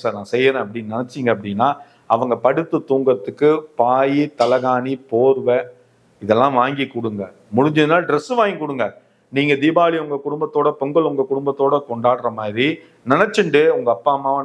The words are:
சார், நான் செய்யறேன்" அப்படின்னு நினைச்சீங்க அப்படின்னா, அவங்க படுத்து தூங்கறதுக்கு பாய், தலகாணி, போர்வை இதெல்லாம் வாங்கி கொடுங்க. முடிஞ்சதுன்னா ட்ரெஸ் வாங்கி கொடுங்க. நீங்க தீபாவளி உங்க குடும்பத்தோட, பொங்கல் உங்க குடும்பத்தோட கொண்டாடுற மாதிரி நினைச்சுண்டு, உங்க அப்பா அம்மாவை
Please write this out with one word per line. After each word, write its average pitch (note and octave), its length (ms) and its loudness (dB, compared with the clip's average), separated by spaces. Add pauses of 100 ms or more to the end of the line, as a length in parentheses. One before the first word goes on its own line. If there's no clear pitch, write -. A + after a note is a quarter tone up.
சார், G#2 140 -2
நான் G2+ 180 -8
செய்யறேன்" C3 280 2
அப்படின்னு G#2+ 320 -8
நினைச்சீங்க B2+ 400 -4
அப்படின்னா, G2+ 340 -2 (460)
அவங்க B2 180 -2 (120)
படுத்து D#3+ 320 -2 (120)
தூங்கறதுக்கு C3+ 600 0 (300)
பாய், C3+ 420 2 (200)
தலகாணி, B2+ 520 0 (180)
போர்வை B2 480 2 (640)
இதெல்லாம் B2 360 2
வாங்கி C#3 240 -2 (100)
கொடுங்க. G#2+ 280 -6 (320)
முடிஞ்சதுன்னா D3+ 420 2 (120)
ட்ரெஸ் D3 220 -2 (100)
வாங்கி G3 220 0
கொடுங்க. C3+ 220 -4 (520)
நீங்க D3 160 2 (100)
தீபாவளி E3 400 2
உங்க C#3+ 220 -6
குடும்பத்தோட, D3+ 420 -2 (140)
பொங்கல் D3+ 300 0
உங்க C3+ 200 -2
குடும்பத்தோட C#3 440 0 (160)
கொண்டாடுற A#2+ 360 0 (120)
மாதிரி G#2+ 280 -2 (440)
நினைச்சுண்டு, E3+ 500 2 (160)
உங்க B2 180 0
அப்பா - 220 0
அம்மாவை C#3 280 -2